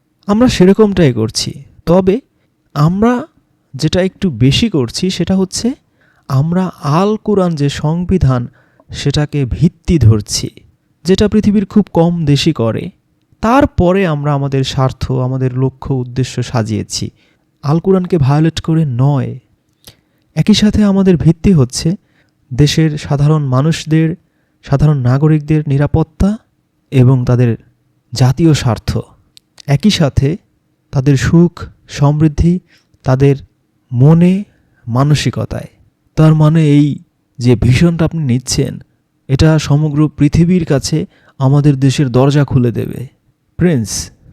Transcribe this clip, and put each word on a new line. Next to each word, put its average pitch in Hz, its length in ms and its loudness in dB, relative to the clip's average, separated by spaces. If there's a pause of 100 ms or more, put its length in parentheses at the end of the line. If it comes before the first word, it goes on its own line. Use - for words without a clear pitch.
(260)
আমরা 220 220 2
সেরকমটাই 185 640 2
করছি। 117 520 -6 (220)
তবে 190 340 2 (540)
আমরা 208 520 0 (480)
যেটা 156 280 -2
একটু 190 280 -2
বেশি 135 400 0
করছি 156 400 -4
সেটা 185 260 -2
হচ্ছে 208 380 -4 (540)
আমরা 165 420 -2 (120)
আল 190 340 0
কুরআন 185 380 0
যে 143 140 -2
সংবিধান, 151 800 -2 (420)
সেটাকে 147 540 -4
ভিত্তি - 540 -2
ধরছি, 110 500 0 (560)
যেটা 196 240 0
পৃথিবীর 208 380 0
খুব - 260 0
কম 170 320 0
দেশই 143 280 0
করে। 113 380 -4 (500)
তারপরে 202 680 0
আমরা 147 280 -2
আমাদের 139 300 -2
স্বার্থ, 131 480 -4
আমাদের 131 460 -2
লক্ষ্য 131 360 -4
উদ্দেশ্য 127 480 -6
সাজিয়েছি। 107 680 -6 (520)
আল 143 160 0
কুরআনকে 185 400 0
ভায়োলেট 151 420 0
করে 160 260 0
নয়। 123 520 -2 (960)
একই 180 200 2
সাথে 214 300 2
আমাদের 190 320 2
ভিত্তি 165 360 2
হচ্ছে 160 440 0 (580)
দেশের 151 440 0
সাধারণ 151 480 0
মানুষদের, 156 720 0 (460)
সাধারণ 143 360 2
নাগরিকদের 151 680 0
নিরাপত্তা 160 720 -2 (520)
এবং 127 340 4
তাদের 120 320 0 (580)
জাতীয় 139 400 2
স্বার্থ, 110 440 -4 (680)
একই 143 240 2
সাথে 147 460 0 (540)
তাদের 139 260 0
সুখ, 170 360 2 (360)
সমৃদ্ধি, 151 720 0 (420)
তাদের 135 340 2 (560)
মনে, 165 520 4 (420)
মানসিকতায়। 123 840 -2 (480)
তার 156 180 4
মানে 156 320 2
এই 147 320 2 (400)
যে 123 180 2
ভিশনটা 160 480 2
আপনি 160 180 -4
নিচ্ছেন, 127 600 -4 (460)
এটা 156 300 2
সমগ্র 147 500 0
পৃথিবীর 165 560 0
কাছে 151 420 -2 (320)
আমাদের 139 420 2
দেশের 135 320 0
দরজা 139 320 2
খুলে 120 280 0
দেবে। - 360 -8 (480)
প্রিন্স, 151 540 -2 (220)